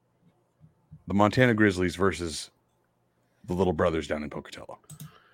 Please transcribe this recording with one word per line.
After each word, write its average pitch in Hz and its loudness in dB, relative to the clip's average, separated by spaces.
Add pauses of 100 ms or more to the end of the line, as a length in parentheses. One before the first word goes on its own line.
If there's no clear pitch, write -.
(1080)
the 90 -4
Montana 107 4
Grizzlies 92 2
versus 85 -2 (960)
the 92 -6
Little 92 0
Brothers 80 -2
down 76 -6
in 73 -10
Pocatello. - -16 (540)